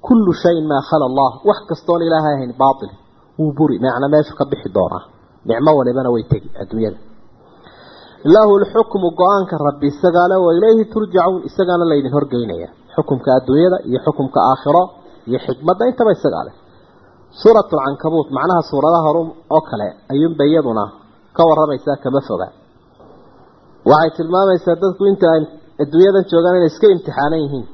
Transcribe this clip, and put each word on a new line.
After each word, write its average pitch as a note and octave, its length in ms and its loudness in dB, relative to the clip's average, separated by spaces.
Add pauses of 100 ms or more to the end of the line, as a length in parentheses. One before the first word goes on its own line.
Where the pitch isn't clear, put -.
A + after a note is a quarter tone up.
كل A3+ 260 2 (160)
شيء E3 260 0
ما C#3 120 -2
خلا D3 260 -2
الله، C3 240 0 (140)
wax G3+ 140 2 (100)
kastoon E3+ 340 -4
Ilaahay D#3 320 0
ahayn B2+ 180 -8
baatil, C3+ 380 -2 (480)
wuu D#3 140 -2
buri, C#3 260 0
macna B2+ 300 -2
meeshu D3+ 280 0
ka D3 80 -2
bixi C#3 300 -8
doonaa. F2+ 300 -2 (400)
Nicmo B2 320 0
walibana B2+ 340 -2
way A#2 120 -2
tegi - 280 -6 (100)
adduunyada. G#2 480 -6 (1160)
Lahu G#3 340 6
al-hukmu, G3 560 -2
go'aanka F#3 420 0
Rabbi C#3+ 300 0
isagaa F3 420 2
leh, F#3+ 100 2
wa F3 120 2
ilayhi A3 400 2
turja'uun, F#3 560 -2
isagaana F3 400 -2
laydin C#3 260 0
horgeynaya. A#2+ 560 -4 (220)
Xukumka C#3 400 -2
adduunyada D3 560 2
iyo B2+ 160 -4
xukumka C#3 380 -2
aakhiro C#3 420 2 (440)
iyo B2 120 -4
xikmadda E3+ 480 -4
intaba B3 260 0
isagaa G#2+ 340 -4
leh. - 80 -20 (840)
Suuratul G#3+ 400 2
Cankabuut, C#3+ 520 -4
macnaha D#3 360 -2
suuradaha D#3 380 0
hore D#3 160 0 (300)
oo D#3 120 2
kale, G#2 260 -8 (200)
ayuunba D3 360 0
iyaduna C3+ 400 0 (500)
ka - 100 2
warramaysaa, D3 580 0
kama C3+ 180 -2
foga. F#2 280 -8 (1400)
Waxay D#3 240 4
tilmaamaysaa F3 640 0
dadku F#3 320 -4
inta G3 240 2
ay D#3+ 120 2 (360)
adduunyadan F3+ 480 2
joogaan F3 300 2
inay F3 100 2
iska D#3 220 0
imtixaanan D#3+ 520 -2
yihiin. C#3 340 -8